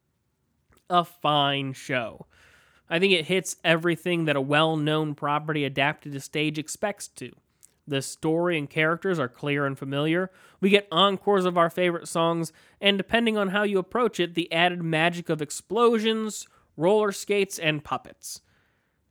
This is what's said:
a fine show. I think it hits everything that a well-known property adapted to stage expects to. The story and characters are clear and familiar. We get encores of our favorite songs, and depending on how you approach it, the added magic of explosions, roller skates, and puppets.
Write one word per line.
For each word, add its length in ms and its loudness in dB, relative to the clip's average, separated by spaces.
a 160 4
fine 680 0
show. 540 -6
I 100 0
think 140 4
it 140 2
hits 360 -2
everything 600 2
that 100 2
a 60 0
well-known 760 2
property 500 -2
adapted 500 -2
to 40 -8
stage 400 -4
expects 480 -6
to. 240 -16
The 160 -2
story 560 -2
and 100 -6
characters 520 0
are 80 -2
clear 380 -2
and 120 -4
familiar. 540 -2
We 80 4
get 220 0
encores 540 2
of 120 -2
our 140 2
favorite 380 -2
songs, 440 -2
and 180 2
depending 400 0
on 120 0
how 120 0
you 160 2
approach 400 -2
it, 160 -2
the 160 -4
added 320 2
magic 460 0
of 120 -2
explosions, 1080 0
roller 360 2
skates, 440 -2
and 280 -2
puppets. 560 -10